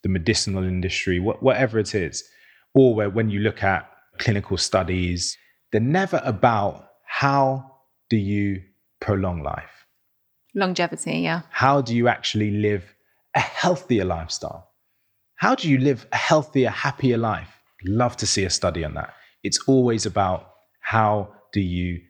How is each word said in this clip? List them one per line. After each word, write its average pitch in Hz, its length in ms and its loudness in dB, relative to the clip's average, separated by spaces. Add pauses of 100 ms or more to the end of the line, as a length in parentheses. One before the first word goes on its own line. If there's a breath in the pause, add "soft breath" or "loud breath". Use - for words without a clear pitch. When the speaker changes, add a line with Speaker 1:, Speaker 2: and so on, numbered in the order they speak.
Speaker 1:
the 95 60 -2
medicinal 95 540 0
industry, 92 560 -2
wha-, 98 200 -2
whatever 120 400 2
it 101 160 -4
is, 87 280 -4 (500 soft breath)
or 131 220 8
where, 104 140 0
when 110 200 0
you 101 100 -2
look 104 240 -2
at 95 260 0 (300)
clinical 101 380 -2
studies, 90 800 -2 (340 soft breath)
they're 107 100 2
never 175 420 0
about 107 640 0 (180)
how 135 640 0 (400)
do 117 80 2
you 101 440 -2 (400)
prolong 95 420 -2
life? - 420 -10 (680)
Speaker 2:
Longevity, 175 640 -2
yeah. 165 300 -2
Speaker 1:
How 139 320 2
do 117 140 -4
you 117 120 4
actually 107 440 0
live 104 320 0 (520)
a - 40 2
healthier 127 680 0
lifestyle? 82 640 -8 (680)
How 233 180 2
do 175 140 -4
you 135 80 6
live 131 340 0
a - 60 -2
healthier, 139 520 2
happier 123 480 -2
life? 104 320 -4 (360)
Love 117 320 0
to 104 100 -4
see 98 160 0
a 90 60 -2
study 85 340 -2
on 76 120 -6
that. - 180 -10 (300 loud breath)
It's - 240 -2
always 123 380 4
about 92 420 -2 (340)
how 107 480 2 (240)
do 101 80 2
you 87 380 -4 (100)